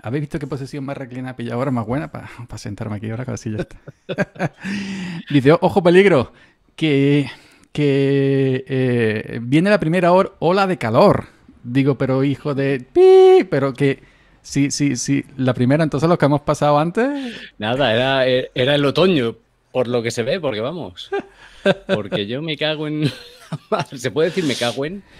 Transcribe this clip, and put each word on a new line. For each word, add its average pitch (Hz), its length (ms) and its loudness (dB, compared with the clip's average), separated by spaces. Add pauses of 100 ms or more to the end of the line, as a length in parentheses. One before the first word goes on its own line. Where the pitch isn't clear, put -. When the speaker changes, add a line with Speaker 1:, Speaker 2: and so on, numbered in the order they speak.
Speaker 1:
¿Habéis 131 180 -6
visto 147 180 -8
qué 143 80 -10
posesión 135 380 -10
más 139 120 -10
reclinada 127 340 -12
ha 123 40 -16
pillado 120 220 -8
ahora, 135 140 -2
más 117 160 -2
buena? 143 240 -6
Pa, 113 180 -16 (180)
pa 110 120 -14
sentarme 107 380 -8
aquí 110 120 -10
ahora, 113 160 -8
que 123 60 -8
así 110 200 -8
ya 107 120 -6
está. - 140 -18 (300)
<laughs> - 460 -6 (760)
Dice, 143 300 4
"Ojo, 185 240 0
peligro, 175 480 4 (440)
que, 143 540 2 (420)
que, 139 960 0
eh, 120 760 -2
viene 151 280 0
la 208 100 4
primera 175 320 0
hor-, 190 280 2
ola 190 280 0
de 185 100 -2
calor". 131 480 2 (380)
Digo, 131 340 0
"Pero 131 260 0
hijo 143 320 -4
de 139 240 -2
pi, 370 720 8
pero 139 240 0
que... 139 260 0 (420)
Sí, 139 300 -2
sí, 139 240 -2
sí, 139 300 -2 (120)
la 127 160 0
primera, 131 300 2
entonces 151 240 0
los 170 100 4
que - 80 2
hemos 143 160 2
pasado 147 380 0
antes". 240 540 -4 (240)
Speaker 2:
Nada, 117 360 0
era, 131 320 0 (280)
era 135 220 0
el 143 100 2
otoño, 135 500 2 (360)
por 127 160 -2
lo 123 140 -2
que 113 100 -4
se 117 120 -4
ve, 151 160 -4
porque 110 220 -4
vamos. 123 480 -10 (800)
Porque 107 400 -4
yo 123 140 -8
me 160 140 -6
cago 151 320 -4
en 151 240 -4 (400)
<laughs> - 440 -6
¿Se 123 160 -6
puede 156 180 0
decir 175 160 -4
"me 123 100 -2
cago 123 300 -4
en" 190 180 -12 (160)